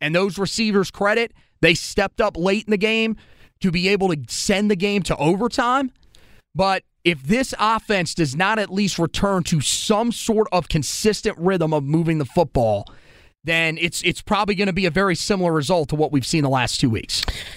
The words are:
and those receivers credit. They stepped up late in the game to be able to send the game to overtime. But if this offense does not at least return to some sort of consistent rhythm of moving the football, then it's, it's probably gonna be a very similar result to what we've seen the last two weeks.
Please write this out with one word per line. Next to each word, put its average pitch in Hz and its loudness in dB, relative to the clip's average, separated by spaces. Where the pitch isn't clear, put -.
and 151 -2
those 190 0
receivers 202 0
credit. 220 0
They 165 6
stepped - -4
up 214 2
late 190 0
in 208 -2
the 214 2
game 220 0
to 190 2
be 180 0
able 196 2
to 156 0
send 208 0
the 208 2
game 202 0
to 160 -2
overtime. 240 0
But 190 0
if 170 2
this 214 0
offense 214 0
does 143 0
not 190 0
at 196 -4
least 190 0
return 185 0
to 156 0
some 220 0
sort 214 0
of 175 0
consistent 196 -2
rhythm 170 2
of 147 0
moving 160 0
the 147 0
football, 117 0
then 165 0
it's, 165 -4
it's 175 0
probably 208 0
gonna 190 -2
be 202 0
a 165 0
very 185 0
similar 180 -2
result 156 0
to 156 -4
what 151 0
we've 139 0
seen 160 0
the 135 0
last 127 -2
two 131 4
weeks. - -4